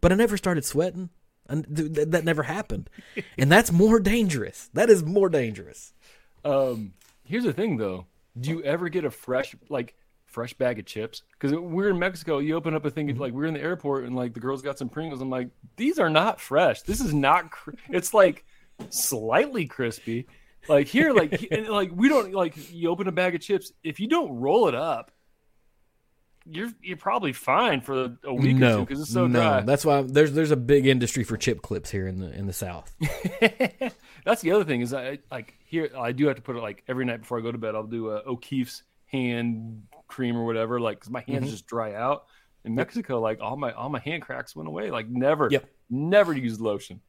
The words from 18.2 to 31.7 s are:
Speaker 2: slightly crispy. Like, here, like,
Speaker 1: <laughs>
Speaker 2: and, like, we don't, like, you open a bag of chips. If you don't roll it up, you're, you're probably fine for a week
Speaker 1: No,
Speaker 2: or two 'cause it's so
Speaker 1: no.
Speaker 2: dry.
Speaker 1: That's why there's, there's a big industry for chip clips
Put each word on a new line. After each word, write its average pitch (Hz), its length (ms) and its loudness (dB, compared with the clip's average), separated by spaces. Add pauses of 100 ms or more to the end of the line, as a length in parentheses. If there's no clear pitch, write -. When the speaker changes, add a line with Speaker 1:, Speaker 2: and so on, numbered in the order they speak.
Speaker 2:
slightly 151 760 0
crispy. 120 600 -6 (420)
Like, 143 180 6
here, 294 260 4
like, 185 360 2
Speaker 1:
<laughs> - 40 -4
Speaker 2:
and, 214 160 -2
like, 202 260 0
we 214 140 4
don't, 233 240 2
like, 170 400 -4
you 170 180 -2
open 180 180 -2
a 180 40 -6
bag 180 220 0
of 160 80 -4
chips. 190 300 -4 (120)
If 160 160 -8
you 208 80 -4
don't 311 300 0
roll 170 300 4
it 131 60 0
up, 127 360 -4 (1300)
you're, 175 260 -8 (120)
you're 175 140 -10
probably 185 360 -2
fine 151 480 2
for 127 440 -4
a 135 100 -4
week 131 220 4
Speaker 1:
No, 127 180 8
Speaker 2:
or 104 60 2
two - 60 0
'cause 139 160 -6
it's 151 100 -8
so - 160 4
Speaker 1:
no. 120 100 4
Speaker 2:
dry. 143 220 4
Speaker 1:
That's 127 240 2
why 143 180 4
there's, 139 300 4
there's 151 180 2
a 151 60 6
big 131 320 4
industry 123 340 2
for 110 140 -4
chip - 260 -2
clips - 280 -6